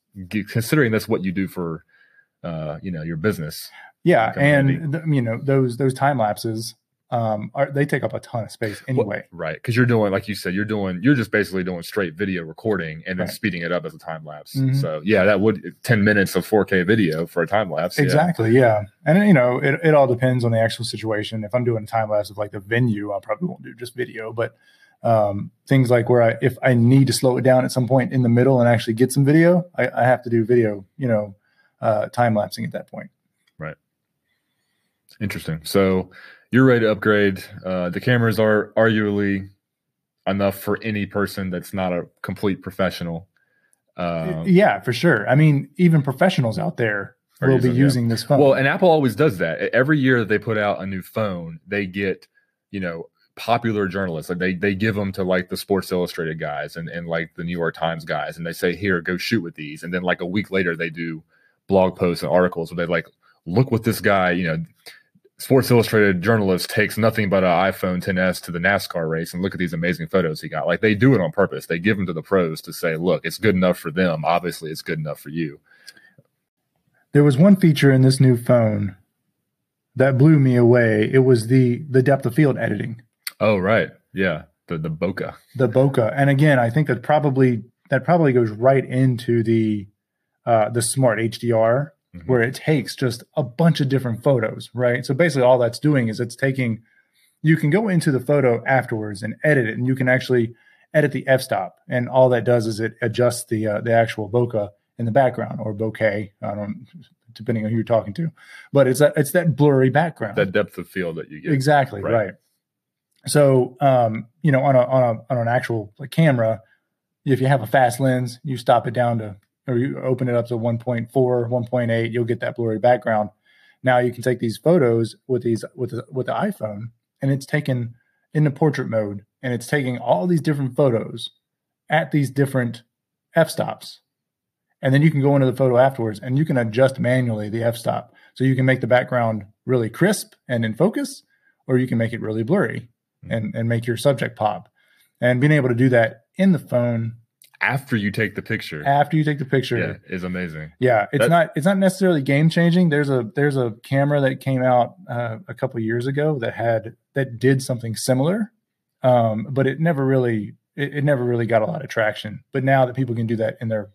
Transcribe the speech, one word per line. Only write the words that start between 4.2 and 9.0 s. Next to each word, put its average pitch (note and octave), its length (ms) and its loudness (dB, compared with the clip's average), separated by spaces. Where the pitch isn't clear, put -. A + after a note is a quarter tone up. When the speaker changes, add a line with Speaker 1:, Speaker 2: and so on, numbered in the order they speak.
Speaker 1:
community. C#3 500 2
Speaker 2:
and D3 80 -4
th-, D#3+ 160 -6
you C#3+ 140 2
know, A2+ 200 -4
those, C3 360 0
those C3 160 0
time C3+ 240 0
lapses, A2+ 580 -4
um, A2 460 -4
are, C#3+ 160 -2
they C#3 140 0
take C#3+ 180 -2
up A2+ 100 -6
a A#2 60 -8
ton A2+ 240 -8
of G2 80 -14
space G#2 380 -10
Speaker 1:
Well, B2+ 100 0
Speaker 2:
anyway. G#2 320 -4